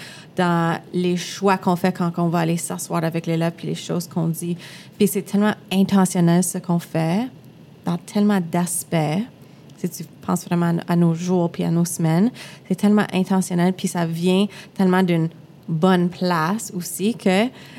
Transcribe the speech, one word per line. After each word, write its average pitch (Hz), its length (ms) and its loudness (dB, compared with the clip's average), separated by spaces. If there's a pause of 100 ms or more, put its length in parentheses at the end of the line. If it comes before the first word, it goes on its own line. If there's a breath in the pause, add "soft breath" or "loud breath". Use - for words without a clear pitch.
(360 loud breath)
dans 170 440 0 (140)
les 180 240 0
choix 190 400 0
qu'on 185 180 0
fait 185 200 0
quand 170 220 -2
on 170 100 2
va 170 120 0
aller 165 180 0
s'asseoir 170 460 -6
avec 165 240 -4
l'élève 165 280 0
puis 160 120 -10
les 165 80 -4
choses 165 320 -6
qu'on 165 200 -2
dit. 170 300 -4 (400 loud breath)
Puis 202 100 4
c'est 196 140 -4
tellement 208 320 0 (180)
intentionnel 185 720 4
ce - 140 -6
qu'on 170 220 -2
fait, 165 480 -2 (580)
dans 175 120 -2
tellement 208 440 0 (100)
d'aspects, 170 720 -2 (540 loud breath)
si 180 120 -4
tu - 140 -12 (220)
penses 180 200 -2
vraiment 170 300 0 (120)
à 170 80 0
nos 170 180 4
jours 175 380 0
puis 180 120 -4
à 170 80 0
nos 170 140 2
semaines, 170 460 2 (360 loud breath)
c'est 180 80 -2
tellement 208 380 4
intentionnel, 185 600 2
puis 185 140 -4
ça 170 180 -2
vient 185 420 2 (260 loud breath)
tellement 185 300 4
d'une 165 260 2 (380)
bonne 180 420 2
place 180 680 -2
aussi 180 400 -4
que 196 300 2 (340 loud breath)